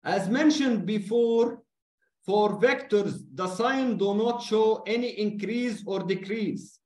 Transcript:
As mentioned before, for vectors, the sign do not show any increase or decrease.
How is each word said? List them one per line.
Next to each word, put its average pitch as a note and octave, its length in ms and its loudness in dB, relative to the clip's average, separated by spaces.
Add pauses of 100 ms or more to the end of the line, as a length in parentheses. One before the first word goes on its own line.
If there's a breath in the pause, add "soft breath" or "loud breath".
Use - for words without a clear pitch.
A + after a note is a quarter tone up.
As F3+ 220 0
mentioned C4 580 2
before, A3+ 640 2 (760)
for G#3 400 2
vectors, G#3 480 0 (260)
the F3+ 80 -2 (100)
sign B3 400 0
do G3+ 160 2
not A#3 220 0 (140)
show A3 360 2
any A#3+ 240 -2 (160)
increase G#3 600 -4
or F#3+ 120 -4 (140)
decrease. F#3+ 720 -6